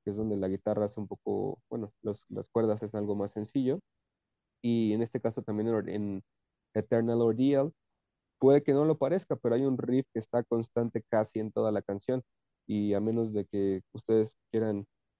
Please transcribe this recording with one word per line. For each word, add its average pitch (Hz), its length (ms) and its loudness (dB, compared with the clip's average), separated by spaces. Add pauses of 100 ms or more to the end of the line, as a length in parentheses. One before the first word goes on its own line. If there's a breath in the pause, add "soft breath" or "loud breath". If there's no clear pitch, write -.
que 104 60 -4
es 98 40 -4
donde 107 220 -2
la 95 100 -2
guitarra 104 380 -2
hace 101 140 -6
un 101 80 -6
poco, 98 520 -4 (100)
bueno, 113 220 -8 (120)
los, 104 260 -6
las 104 180 -10
cuerdas 107 360 0
es 107 120 -8
algo 104 200 -2
más 101 180 -4
sencillo. 127 460 -2 (840)
Y 117 320 2
en 110 80 0
este 117 180 -4
caso 113 220 -4
también 107 260 -4
en, 107 220 0
en 101 340 -6 (500)
Eternal 117 480 0
Ordeal, 135 520 2 (680)
puede 139 240 8
que - 80 2
no 143 140 4
lo 156 120 2
parezca, 151 380 -2
pero 117 200 0
hay 131 80 2
un 135 140 0
riff 123 360 0
que 113 60 -4
está 117 240 -2
constante 117 640 -2
casi 110 300 0
en 107 120 -4
toda 110 220 0
la 101 80 0
canción. 120 420 -4 (420)
Y 104 280 0
a 98 80 0
menos 113 320 0
de 101 120 -2
que 98 360 -2 (100)
ustedes 110 400 0 (200)
quieran 107 340 -2 (340)